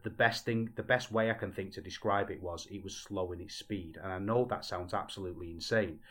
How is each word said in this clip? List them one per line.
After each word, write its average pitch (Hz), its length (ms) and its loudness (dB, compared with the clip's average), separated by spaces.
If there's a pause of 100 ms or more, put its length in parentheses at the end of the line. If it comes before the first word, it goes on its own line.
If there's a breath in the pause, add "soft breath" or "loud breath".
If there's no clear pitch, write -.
the 110 80 -4
best - 340 4
thing, 113 320 2
the 117 60 -2
best 127 280 2
way 110 200 6
I 110 40 2
can 95 180 -4
think 95 200 -6
to - 80 -8
describe 98 500 2
it 85 120 -8
was 85 280 -6
it 95 140 -8
was 95 100 -8
slow 92 380 -2
in 87 80 -6
its 87 140 -10
speed, 82 460 -6
and 95 120 -4
I 92 60 -2
know 113 320 4
that 95 140 -2
sounds 90 300 -2
absolutely 90 560 -4
insane, 85 480 2 (120 loud breath)